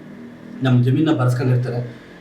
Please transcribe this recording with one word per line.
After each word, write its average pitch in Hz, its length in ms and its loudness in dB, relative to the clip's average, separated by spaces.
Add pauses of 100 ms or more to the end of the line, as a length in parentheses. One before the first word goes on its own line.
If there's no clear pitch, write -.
(640)
ನಮ್ಮ 123 200 4
ಜಮೀನನ್ನ 143 340 2
ಬರ್ಸ್ಕೊಂಡಿರ್ತಾರೆ. 123 840 -2 (180)